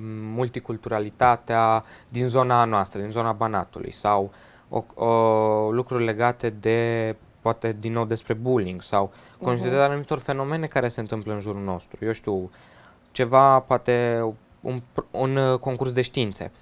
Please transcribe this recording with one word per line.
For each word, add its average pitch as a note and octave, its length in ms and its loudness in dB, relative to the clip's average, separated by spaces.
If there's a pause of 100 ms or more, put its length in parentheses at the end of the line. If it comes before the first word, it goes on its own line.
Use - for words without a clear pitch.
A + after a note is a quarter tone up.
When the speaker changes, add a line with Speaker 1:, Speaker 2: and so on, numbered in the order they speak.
(340)
Speaker 1:
multiculturalitatea A2+ 1500 0 (260)
din B2 180 -2
zona B2 380 4
noastră, G2+ 340 0
din G2+ 100 -6
zona A2+ 220 -2
Banatului, G#2+ 600 -4
sau G2+ 380 0 (380)
o, - 140 -4 (220)
o, A2 640 4
lucruri B2 320 -2
legate A#2 460 0
de, A2+ 640 0 (260)
poate, A2+ 380 -2
din A2+ 140 -6
nou A#2 120 -2
despre A2+ 280 -4
bullying, G#2+ 480 -2
sau G2 300 0 (220)
Speaker 2:
Mhm. - 100 -16
Speaker 1:
considerarea B2+ 420 2
anumitor C#3+ 340 -2
fenomene C#3+ 480 -4
care C3 200 -2
se A#2 120 -8
întâmplă G#2+ 340 -6
în G#2 60 -6
jurul G2+ 220 -6
nostru. F#2+ 440 -8
Eu A2 60 -2
știu, G2 400 -4 (600)
ceva, C3 480 6
poate, A#2+ 640 0 (380)
un B2+ 200 -6 (120)
pr-, - 180 -6
un, C3 240 -2
uh, C3 240 2
concurs C3 340 -4
de B2 80 2
științe. G#2+ 500 -4 (100)